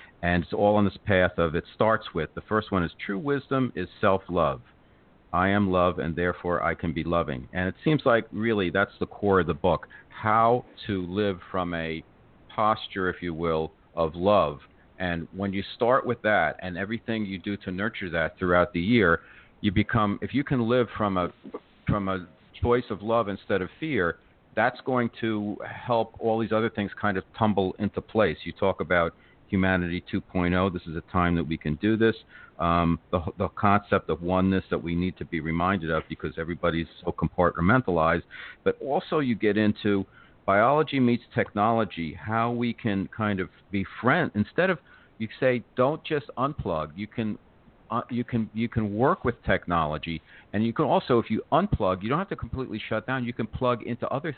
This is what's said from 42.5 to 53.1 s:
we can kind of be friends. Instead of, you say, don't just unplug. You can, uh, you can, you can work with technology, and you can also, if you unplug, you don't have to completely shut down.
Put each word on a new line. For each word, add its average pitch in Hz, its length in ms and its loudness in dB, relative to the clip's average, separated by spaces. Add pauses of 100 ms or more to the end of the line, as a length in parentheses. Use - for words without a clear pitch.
we 120 220 -2
can 98 420 -2
kind 104 240 -2
of 87 100 -4 (220)
be 98 140 -2 (160)
friends. 143 340 2
Instead 165 360 0
of, 170 80 -2 (400)
you 110 100 -6 (100)
say, 127 240 2 (140)
don't 143 280 2
just 147 220 -4 (120)
unplug. 95 580 -2
You 104 100 -8
can, 107 320 -4 (520)
uh, 117 100 -2 (100)
you 123 140 -2
can, 113 300 -2
you 113 120 -2
can 107 280 -2
work 135 300 2
with 120 100 0 (100)
technology, 82 800 0 (320)
and 107 100 2
you 117 80 0
can 151 140 0
also, 135 320 4
if 110 120 0
you 110 120 -2 (100)
unplug, 95 500 0
you 107 60 -4
don't 143 100 0
have 196 120 -4
to 160 60 -8
completely 120 520 -8
shut 110 180 -4
down. 131 180 -4